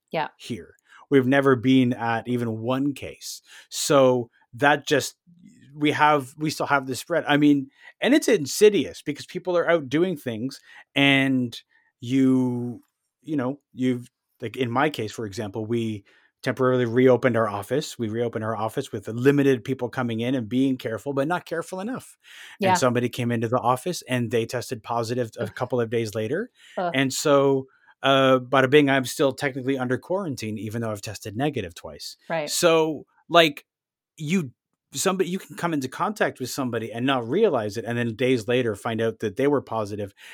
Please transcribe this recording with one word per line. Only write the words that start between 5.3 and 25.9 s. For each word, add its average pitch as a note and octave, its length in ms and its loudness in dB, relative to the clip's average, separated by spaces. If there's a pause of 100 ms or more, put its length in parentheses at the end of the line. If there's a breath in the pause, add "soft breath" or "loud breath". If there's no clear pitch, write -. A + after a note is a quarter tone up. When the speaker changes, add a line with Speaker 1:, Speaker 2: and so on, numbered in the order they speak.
Speaker 2:
we D3+ 160 2
have, D3 460 2
we D3+ 120 -4
still D3 180 -4
have C3+ 200 0
the B2+ 80 -6
spread. - 320 -4
I C#3+ 100 4
mean, D3 320 4 (320 loud breath)
and A3 120 4
it's D#4 160 4
insidious F#3+ 720 2
because - 240 -8
people F3+ 320 -4
are D#3+ 120 2
out D#3+ 200 2
doing E3+ 280 2
things, A#2+ 440 -6 (340 loud breath)
and C3+ 640 2 (400)
you, B2 800 0 (400)
you D#3 160 -8
know, C3 220 -4 (140)
you've, B2 360 -2 (320)
like, A#2 160 -10
in B2 140 -2
my C#3 180 2
case, A2 220 -6
for A#2 140 -8
example, G#2+ 400 -6
we A2 400 -4 (380 soft breath)
temporarily B2+ 420 2
reopened B2 500 6
our A2+ 140 2
office. G2+ 500 -6
We A#2 100 -4
reopened A2+ 360 -4
our A2 100 -4
office A2 380 -6
with G#2+ 160 -10
limited C3+ 560 2
people B2 240 -4
coming A#2 320 -4
in B2 140 -2
and A#2 120 -4
being C3 300 0
careful, B2+ 360 -8
but C3+ 140 -2
not F3 180 -4
careful E3+ 360 -8
enough. A3+ 360 -12 (420 loud breath)
Speaker 1:
Yeah. F#3+ 100 2
Speaker 2:
And F3+ 80 4
somebody B2 320 2
came A#2+ 220 -4
into A#2 180 -2
the B2 100 0
office B2+ 480 0
and A#2+ 240 -2
they A2+ 140 0
tested A2+ 380 -8
positive A#2 560 -4
a A#2 40 -4
Speaker 1:
Ugh. G2 80 -6
Speaker 2:
couple B2 300 -4
of A2+ 80 -2
days A2+ 260 -4